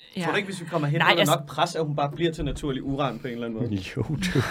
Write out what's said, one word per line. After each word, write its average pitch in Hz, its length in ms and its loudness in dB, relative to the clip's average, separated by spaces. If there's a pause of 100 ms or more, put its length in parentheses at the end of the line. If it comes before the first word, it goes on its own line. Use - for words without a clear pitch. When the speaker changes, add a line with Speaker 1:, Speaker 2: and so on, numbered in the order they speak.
(160)
Speaker 1:
Ja. 185 80 -4
Speaker 2:
Tror 160 60 0
du - 60 2
ikke, 202 100 0
hvis 190 140 -8
vi 170 60 -8
kommer 156 220 0
hen 147 100 4
Speaker 1:
Nej, 165 120 6
Speaker 2:
under 208 100 2
Speaker 1:
altså 160 160 6
Speaker 2:
nok - 100 -6
pres, 170 280 0
at 160 120 0
hun 147 100 -2
bare 143 140 0
bliver 165 220 0
til 165 120 -4
naturlig 131 400 -2
uran 135 340 -2
på 123 80 -10
en 120 60 -4
eller 117 140 -4
anden 113 140 -4
måde? 110 140 0 (220)
Speaker 3:
Jo, 123 60 0 (140)
det, - 340 0